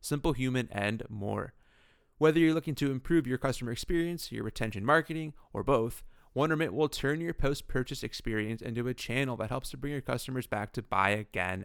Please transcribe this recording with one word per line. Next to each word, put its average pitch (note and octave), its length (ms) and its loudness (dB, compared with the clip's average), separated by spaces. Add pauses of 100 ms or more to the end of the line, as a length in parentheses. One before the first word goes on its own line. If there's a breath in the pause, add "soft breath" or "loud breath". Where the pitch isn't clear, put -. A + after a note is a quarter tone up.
Simple D3 320 0
Human, B2+ 400 0
and G#2 360 -2
more. G2+ 460 -6 (640)
Whether D#3 220 6
you're D#3+ 140 6
looking D#3 200 -2
to C#3 160 0
improve C3+ 340 2
your B2 140 -2
customer B2+ 320 -2
experience, E3+ 640 -2
your A2+ 100 -6
retention G#2+ 420 -4
marketing, D#3 480 2 (200)
or G2+ 100 -2
both, A2+ 400 2 (340)
Wondermint D3+ 340 2
will C#3+ 200 2
turn D3 300 -2
your E3+ 120 -4
post-purchase - 720 0
experience A2 560 -2
into A#2+ 260 -4
a B2+ 80 -2
channel B2+ 440 -2
that A2 100 -2
helps C3 220 -4
to C#3 60 -10
bring C#3+ 180 -4
your C3+ 80 -4
customers B2+ 440 -2
back G#2+ 260 -4
to A#2 100 -4
buy G2 280 2
again F#2+ 540 -2